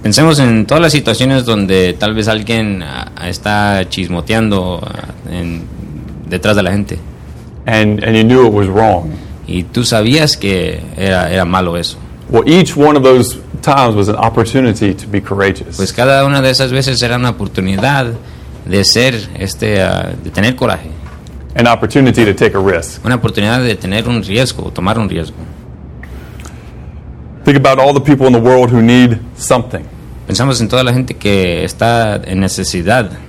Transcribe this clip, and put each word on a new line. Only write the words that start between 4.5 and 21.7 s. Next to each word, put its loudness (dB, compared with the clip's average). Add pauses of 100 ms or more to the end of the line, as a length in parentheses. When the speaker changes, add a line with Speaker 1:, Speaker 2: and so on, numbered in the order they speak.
Speaker 1:
ah, -12 (180)
en, -6 (640)
detrás 0
de 2
la 0
gente. -4 (680)
Speaker 2:
And, 2
and 2
you 6
knew 6
it 4
was 2
wrong. 2 (340)
Speaker 1:
Y -4
tú -4
sabías 2
que -2 (140)
era, 0
era 2
malo 0
eso. -6 (320)
Speaker 2:
Well, 2
each 4
one 6
of 2
those 4 (220)
times 2
was 2
an 0
opportunity 0
to -10
be -4
courageous. -2
Speaker 1:
Pues -4
cada 2
una 2
de 2
esas 0
veces 0
era 0
una 0
oportunidad -2 (520)
de 0
ser, 2 (240)
este, -2
ah, -2 (100)
de -10
tener -2
coraje. -4 (640)
Speaker 2:
An 2
opportunity 4